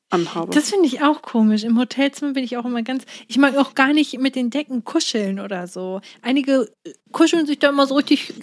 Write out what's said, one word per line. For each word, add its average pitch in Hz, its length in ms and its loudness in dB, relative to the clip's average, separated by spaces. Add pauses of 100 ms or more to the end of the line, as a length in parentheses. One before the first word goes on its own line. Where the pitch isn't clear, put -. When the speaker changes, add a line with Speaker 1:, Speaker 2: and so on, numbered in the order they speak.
(100)
Speaker 1:
anhabe. 170 440 -4
Speaker 2:
Das 302 160 2
finde 392 160 2
ich 269 160 -2
auch 294 200 2
komisch. 214 420 2
Im 233 140 2
Hotelzimmer 277 560 -2
bin 262 100 -4
ich 240 120 -6
auch 240 80 -6
immer 240 180 -4
ganz, 262 220 -6 (220)
ich 220 100 -6
mag 277 200 4
auch 277 180 0
gar 269 180 4
nicht 294 280 2
mit 262 160 0
den 247 140 -2
Decken 254 340 -4
kuscheln 202 560 -2
oder 196 260 -8
so. 185 340 -8 (220)
Einige, 269 480 2 (160)
äh, 165 60 -14 (200)
kuscheln 330 340 4
sich 285 120 -2
da 285 120 4
immer 277 160 4
so 269 100 0
richtig 285 360 0 (100)